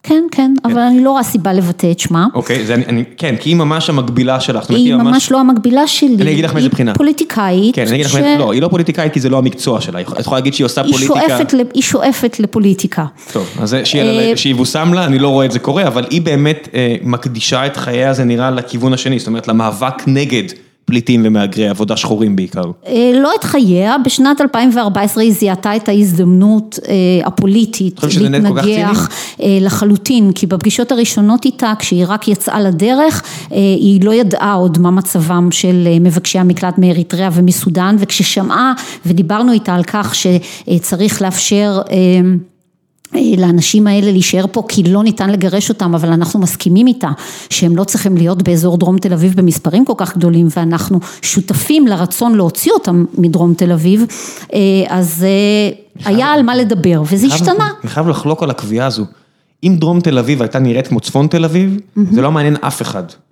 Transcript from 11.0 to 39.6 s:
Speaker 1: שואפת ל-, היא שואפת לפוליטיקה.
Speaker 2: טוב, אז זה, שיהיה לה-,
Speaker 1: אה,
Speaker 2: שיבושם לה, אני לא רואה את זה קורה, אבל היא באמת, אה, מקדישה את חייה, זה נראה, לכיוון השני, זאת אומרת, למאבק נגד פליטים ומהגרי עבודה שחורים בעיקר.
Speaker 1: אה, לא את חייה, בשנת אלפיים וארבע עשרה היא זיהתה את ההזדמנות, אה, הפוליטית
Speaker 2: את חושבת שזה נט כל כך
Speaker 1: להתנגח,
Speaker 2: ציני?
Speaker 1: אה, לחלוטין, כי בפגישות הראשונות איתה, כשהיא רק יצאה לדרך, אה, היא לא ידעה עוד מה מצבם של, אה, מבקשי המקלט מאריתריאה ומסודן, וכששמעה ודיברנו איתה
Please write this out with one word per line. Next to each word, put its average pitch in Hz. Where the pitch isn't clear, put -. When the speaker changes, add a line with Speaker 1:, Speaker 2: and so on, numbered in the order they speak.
Speaker 1:
שואפת 285
ל-, 262
היא 262
שואפת 254
לפוליטיקה. 196
Speaker 2:
טוב, 95
אז 110
זה, 131
שיהיה -
לה-, 110
Speaker 1:
אה, 117
Speaker 2:
שיבושם 139
לה, 180
אני 135
לא 139
רואה 135
את 113
זה 123
קורה, 156
אבל 123
היא 165
באמת, 151
אה, 120
מקדישה 123
את 139
חייה, 127
זה 131
נראה, 120
לכיוון 123
השני, 131
זאת 110
אומרת, 113
למאבק 113
נגד 135
פליטים 120
ומהגרי 104
עבודה 104
שחורים 107
בעיקר. 92
Speaker 1:
אה, 247
לא 277
את -
חייה, 208
בשנת 277
אלפיים 254
וארבע 202
עשרה 214
היא 226
זיהתה 196
את 214
ההזדמנות, 202
אה, 202
הפוליטית 196
Speaker 2:
את -
חושבת 147
שזה 180
נט 202
כל 160
כך 160
Speaker 1:
להתנגח, 208
Speaker 2:
ציני? -
Speaker 1:
אה, 196
לחלוטין, 202
כי 185
בפגישות 208
הראשונות 226
איתה, 254
כשהיא 180
רק 208
יצאה 208
לדרך, 208
אה, -
היא 196
לא 214
ידעה 202
עוד 180
מה 175
מצבם 175
של, 180
אה, 170
מבקשי 180
המקלט 180
מאריתריאה 175
ומסודן, 180
וכששמעה 202
ודיברנו 202
איתה 202